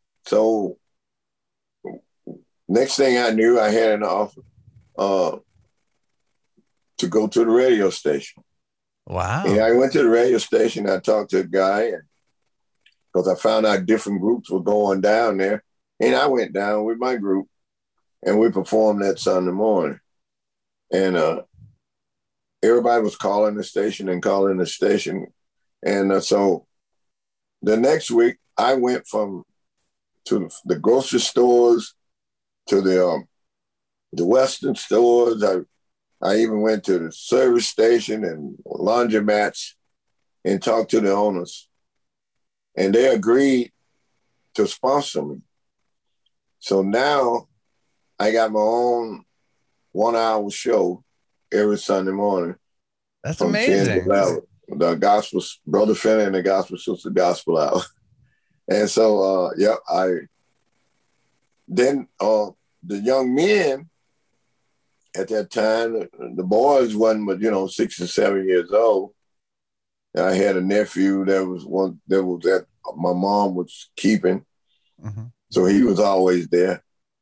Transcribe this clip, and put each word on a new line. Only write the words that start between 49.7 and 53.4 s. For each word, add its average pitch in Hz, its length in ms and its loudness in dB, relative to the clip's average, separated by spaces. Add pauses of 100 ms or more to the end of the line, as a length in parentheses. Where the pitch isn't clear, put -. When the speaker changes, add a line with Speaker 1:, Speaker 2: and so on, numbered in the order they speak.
Speaker 1:
one-hour 110 580 0
show 95 540 -2 (480)
every 104 240 0
Sunday 95 340 -4
morning 95 440 -4 (680)
Speaker 2:
That's 160 140 -6
Speaker 1:
from - 160 0